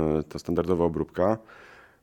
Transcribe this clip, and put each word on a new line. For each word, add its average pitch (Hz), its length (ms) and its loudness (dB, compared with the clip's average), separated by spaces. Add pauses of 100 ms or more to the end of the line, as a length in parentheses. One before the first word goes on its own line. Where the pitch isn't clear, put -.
(180)
e, 76 40 -2
ta - 160 -12
standardowa 85 460 0
obróbka, 87 540 0 (640)